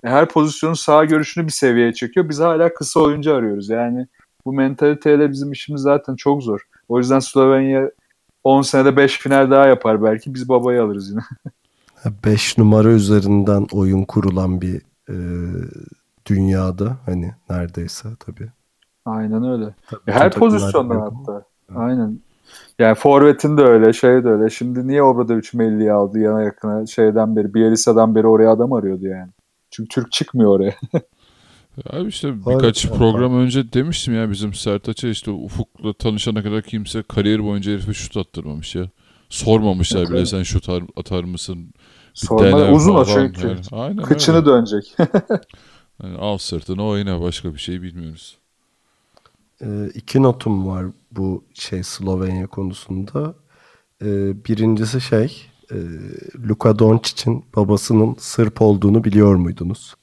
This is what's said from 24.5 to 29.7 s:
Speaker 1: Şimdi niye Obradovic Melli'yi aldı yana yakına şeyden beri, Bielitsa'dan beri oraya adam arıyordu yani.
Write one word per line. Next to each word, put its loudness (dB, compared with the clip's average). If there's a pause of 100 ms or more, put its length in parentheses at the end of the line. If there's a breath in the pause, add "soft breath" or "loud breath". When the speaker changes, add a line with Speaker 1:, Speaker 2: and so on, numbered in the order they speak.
Speaker 1:
Şimdi -6
niye 2
Obradovic 2
Melli'yi 0
aldı 0
yana 0
yakına -6
şeyden 0
beri, -2
Bielitsa'dan 4
beri 4
oraya 6
adam 2
arıyordu -4
yani. -10 (400)